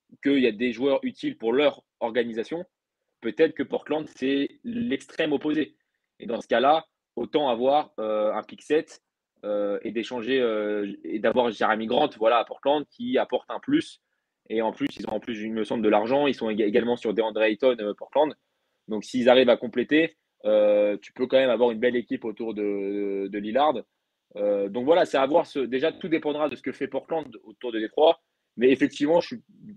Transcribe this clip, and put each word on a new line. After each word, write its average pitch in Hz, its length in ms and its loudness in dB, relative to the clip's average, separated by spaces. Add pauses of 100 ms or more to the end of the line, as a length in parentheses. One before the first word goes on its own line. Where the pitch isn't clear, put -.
(220)
qu'il 139 180 2
y 123 60 4
a 113 60 2
des 117 200 -2
joueurs 131 300 0
utiles 131 340 -8
pour 113 160 -2
leur 139 320 0 (160)
organisation. 117 640 -4 (560)
Peut-être 151 340 0
que 139 80 -4
Portland, 147 440 -6 (100)
c'est 139 480 -4
l'extrême 120 680 -4
opposé. 151 440 -2 (420)
Et - 80 -16
dans 107 140 -4
ce - 80 -16
cas-là, 139 380 4 (300)
autant 139 320 0
avoir, 131 520 2
euh, 107 320 -2
un 104 100 -4
pick - 200 -18
sept, - 400 -2 (420)
euh, 101 380 -2
et 110 100 -8
d'échanger, 120 480 -2
euh, 104 520 -2 (120)
et 92 160 -6
d'avoir 120 320 2
Jeremy 110 340 0
Grant, 139 320 2
voilà, 113 200 4
à 107 60 2
Portland 143 460 -2
qui 123 280 -4
apporte 117 320 -2
un 110 100 -8
plus. - 400 -2 (500)
Et 110 120 0
en 110 100 0
plus, 139 160 -6 (100)
ils 101 80 -10
ont 110 80 -6
en 104 60 -4
plus, 110 200 -8
il 110 120 -8
me 110 120 -4
semble, 120 180 -4
de 107 60 4
l'argent. 117 380 2
Ils 131 80 0
sont 113 160 -6
ég-, 107 140 0
également 117 320 0
sur 110 180 -4
DeAndre 110 280 -2
Ayton, 117 360 2
euh, 104 160 -4
Portland. 143 400 -2 (540)
Donc, 107 160 -6
s'ils 123 240 0
arrivent 123 200 8
à 117 80 6
compléter, 127 600 0 (280)
euh, 104 560 4
tu - 120 -20
peux 127 140 -4
quand 131 120 4
même 131 120 2
avoir 120 200 4
une 110 80 -6
belle 123 180 0
équipe 123 280 -6
autour 110 280 -6
de, 104 100 -4
de, 101 640 -4
de 101 100 -6
Lillard. 123 380 0 (600)
Euh, 101 320 0
donc 120 160 -6
voilà, 165 220 4
c'est - 100 -4
à 135 100 2
voir. 151 200 0
Ce, 143 140 -6
déjà, 131 320 -2
tout - 160 -12
dépendra 151 400 -2
de 123 80 -8
ce - 60 -18
que 127 100 -6
fait 135 160 -8
Portland 135 380 -6 (180)
autour 113 260 -12
de 110 80 -4
Détroit. 151 420 2 (360)
Mais 123 140 6
effectivement, 143 500 2
je - 80 -4
suis, 117 140 -14 (340)